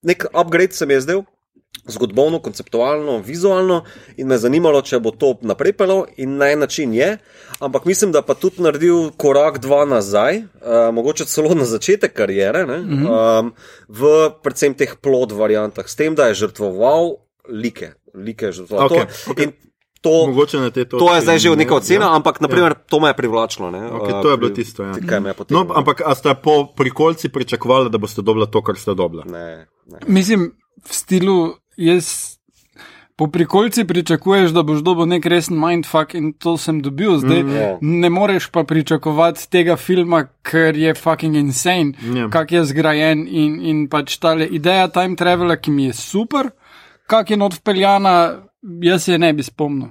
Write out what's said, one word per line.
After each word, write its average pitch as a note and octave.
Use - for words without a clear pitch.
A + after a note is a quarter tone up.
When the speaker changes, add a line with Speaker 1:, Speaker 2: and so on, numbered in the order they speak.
Speaker 1:
nek E3+
upgrade E3+
se -
mi C#3
je C3
zdel, F3+
zgodbovno, C3
konceptualno, B2+
vizualno, F3
in C3
me C3
je A#2+
zanimalo, C#3+
če B2+
bo A2
to C3
naprej C3
pelal, F#3+
in C3+
na C#3
en D3
način C#3+
je, C#3
ampak C3+
mislim, F#3+
da D3
pa C3+
tudi F#3
naredil E3
korak C#3+
dva C#3
nazaj, A#2
a, A#2
mogoče B2+
celo D#3
na D3+
začetek B2
kariere, G#2
ne, C#3
Speaker 2:
Mhm. D3+
Speaker 1:
am, A2+
v A#2
predvsem C#3
teh -
plot B2+
variantah, G#2+
s -
tem, D#3
da D3
je G#2+
žrtvoval G#2+
like. G#2+
Like G#2+
je G2+
žrtvoval. F#2+
Speaker 3:
Okej, A#2+
Speaker 1:
To, -
Speaker 3:
okej. -
Speaker 1:
in C#3+
to, D#3+
Speaker 3:
Mogoče C#3+
na B2
tej B2+
Speaker 1:
to B2
je B2
Speaker 3:
točki F3
Speaker 1:
zdaj E3
že E3+
Speaker 3:
ne, D#3
Speaker 1:
neka D#3
ocena, G3
Speaker 3:
ja. E3+
Speaker 1:
ampak, D#3
na D#3
primer, F3
Speaker 3:
Ja. -
Speaker 1:
to D3+
me D#3
je C3
privlačilo, A2+
ne, F#2+
Speaker 3:
Okej, A2
Speaker 1:
a, G2+
Speaker 3:
to D3+
je C#3
bilo A#2
Speaker 1:
pri-, G2+
Speaker 3:
tisto, A2
ja. G2
Speaker 1:
kaj G2+
me G2
je F#2+
Speaker 3:
No, -
Speaker 1:
potegnilo. E3+
Speaker 3:
ampak D3
a D3+
sta C#3
po D3
prikolici D3+
pričakovala, B2+
da A2
boste G#2
dobila G#2+
to, G#2+
kar G2+
sta -
dobila? E2+
Speaker 1:
Ne, E2+
ne. D#2+
Speaker 2:
Mislim, F#3+
v -
stilu, F#3
jaz, E3+
po D#3
prikolici F#3+
pričakuješ, F3
da E3
boš D3+
dobil E3+
nek E3+
resen E3+
mindfuck, D#3+
in D#3
to E3+
sem D#3
dobil. D3
Zdaj C3+
Speaker 3:
Mhm. C#3
Speaker 1:
Ja. G#2
Speaker 2:
ne E3+
moreš F#3+
pa E3
pričakovati D#3
tega E3+
filma, E3+
ker D#3+
je D#3
fucking D#3
insane, D3
Speaker 3:
Ja. A#2+
Speaker 2:
kak D#3+
je E3+
zgrajen D#3
in, D#3
in D#3
pač D3
tale D#3+
ideja F3+
time F#3
travela, F3
ki D#3
mi C#3+
je B2+
super, B3
kak A3
je G#3+
not G3+
vpeljana, F#3+
jaz F3
je F3
ne E3
bi D3
spomnil. C#3